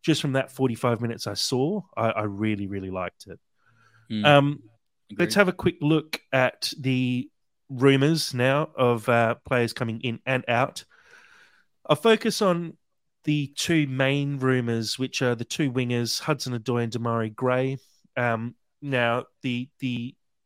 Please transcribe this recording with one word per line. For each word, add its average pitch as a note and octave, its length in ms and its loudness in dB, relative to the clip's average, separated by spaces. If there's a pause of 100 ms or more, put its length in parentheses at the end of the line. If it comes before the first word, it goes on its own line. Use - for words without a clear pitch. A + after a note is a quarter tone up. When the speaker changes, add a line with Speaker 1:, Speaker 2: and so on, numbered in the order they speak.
Speaker 1:
just D#3 180 2
from C#3 140 -2
that C3 180 -2
forty-five A#2+ 480 0
minutes A#2 280 -6
I G#2 80 -6
saw, D3+ 460 -2 (140)
I, A2 140 0
I G#2+ 140 -2
really, G#2 420 -2
really F#2+ 240 -8
liked F#2 380 -8
it. F2+ 120 -18 (720)
Speaker 2:
Mm. G#2+ 140 0
Speaker 1:
Um, C#3+ 380 4 (480)
Speaker 2:
Agreed. F3 140 -2
Speaker 1:
let's - 100 -2
have G3 140 4
a F3 40 0
quick F3 280 -2
look D3+ 400 0 (100)
at C3 480 0
the B2+ 500 -2 (400)
rumours C#3 640 4
now C3+ 420 2
of, A#2+ 340 2
uh, A#2 260 4 (100)
players A#2+ 280 0
coming A2+ 280 -4
in A#2 240 -6
and C3 220 -2
out. B2 380 -2 (1000)
I'll D3 120 2
focus A3 440 2
on E3+ 360 0 (480)
the D3 300 0
two D#3+ 320 2
main C#3 520 0
rumours, A#2 580 0
which C3 240 -4
are B2 140 2
the A#2 100 -6
two C#3+ 260 -2
wingers, A#2+ 480 -2
Hudson-Odoi B2 640 -2
and A2+ 100 -4
Demarai A#2 420 -2
Gray. B2+ 420 0 (400)
Um, A#2 380 -2 (260)
now, B2 440 0 (160)
the, B2 280 -4 (100)
the B2 360 -6 (300)